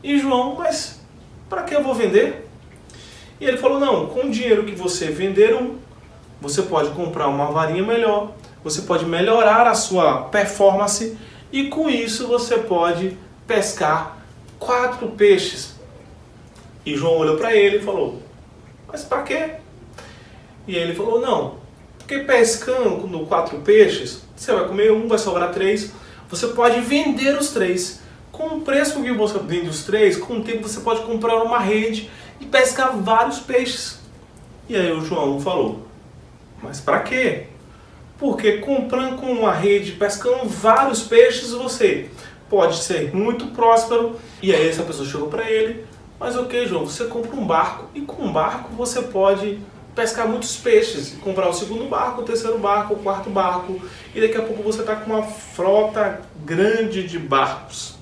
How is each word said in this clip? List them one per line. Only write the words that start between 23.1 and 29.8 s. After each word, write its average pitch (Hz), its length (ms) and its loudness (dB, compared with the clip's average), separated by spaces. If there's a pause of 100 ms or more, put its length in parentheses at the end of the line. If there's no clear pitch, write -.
quatro 160 340 -2
peixes, 202 640 4 (120)
você - 180 -4
vai 180 140 0
comer 208 240 4
um, 226 160 2
vai 220 100 2
sobrar 175 340 -2
três, 196 400 -2 (380)
você 226 180 -4
pode 240 340 4
vender 277 560 2
os 285 120 -2
três. 180 520 -2 (300)
Com 311 240 -6
o - 60 -6
preço 277 400 0
que 247 100 -2
você 214 280 0
vende 170 300 -4
os - 140 -8